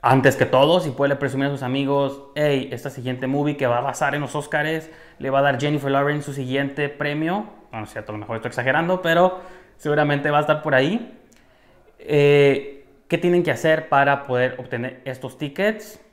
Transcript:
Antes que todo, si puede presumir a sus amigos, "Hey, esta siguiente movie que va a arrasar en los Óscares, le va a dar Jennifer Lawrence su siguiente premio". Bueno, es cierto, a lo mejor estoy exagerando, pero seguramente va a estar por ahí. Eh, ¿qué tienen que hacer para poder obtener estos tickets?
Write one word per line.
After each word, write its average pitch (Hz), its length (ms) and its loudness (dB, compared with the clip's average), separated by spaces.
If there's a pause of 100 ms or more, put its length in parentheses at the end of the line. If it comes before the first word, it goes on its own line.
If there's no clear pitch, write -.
Antes 131 320 6
que - 100 2
todo, 147 360 4
si 160 100 -4
puede 139 240 0
presumir 135 320 -2
a 143 40 -2
sus 135 120 -6
amigos, 139 580 -2 (140)
"Hey, 143 380 0
esta 123 180 -8
siguiente 127 380 -6
movie 143 280 0
que 139 120 0
va 120 80 2
a - 20 0
arrasar 139 380 -2
en 147 60 -4
los 131 120 -8
Óscares, 156 560 -4 (300)
le 135 100 -4
va 135 80 2
a 139 40 4
dar 139 180 2
Jennifer 143 280 -2
Lawrence 143 360 0
su 147 80 -8
siguiente 139 560 -4
premio". 156 580 -4 (240)
Bueno, 110 140 -10
es - 80 -18
cierto, 107 180 -12
a 107 40 -8
lo 107 40 -8
mejor 104 180 -8
estoy 110 120 -6
exagerando, 156 540 0
pero 175 380 2 (360)
seguramente 147 560 0
va 147 60 4
a - 20 4
estar 151 200 0
por 151 140 -2
ahí. 156 420 0 (840)
Eh, 143 880 4 (180)
¿qué 170 120 -2
tienen 175 260 2
que 156 80 0
hacer 156 360 0
para 139 360 2
poder 123 340 0
obtener 123 460 -8
estos 127 340 -10
tickets? 196 600 -4 (120)